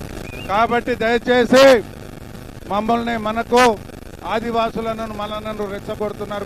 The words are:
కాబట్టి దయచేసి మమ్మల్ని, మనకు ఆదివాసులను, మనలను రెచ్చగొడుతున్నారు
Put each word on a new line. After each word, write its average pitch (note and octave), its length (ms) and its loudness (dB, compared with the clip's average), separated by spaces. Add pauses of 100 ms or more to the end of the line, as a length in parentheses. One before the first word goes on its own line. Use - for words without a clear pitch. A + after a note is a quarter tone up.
(500)
కాబట్టి A#3 440 2 (100)
దయచేసి B3 600 6 (1040)
మమ్మల్ని, A#3 440 0 (120)
మనకు A#3 360 2 (680)
ఆదివాసులను, A3+ 880 -2
మనలను G#3+ 420 -8 (100)
రెచ్చగొడుతున్నారు G#3 720 -6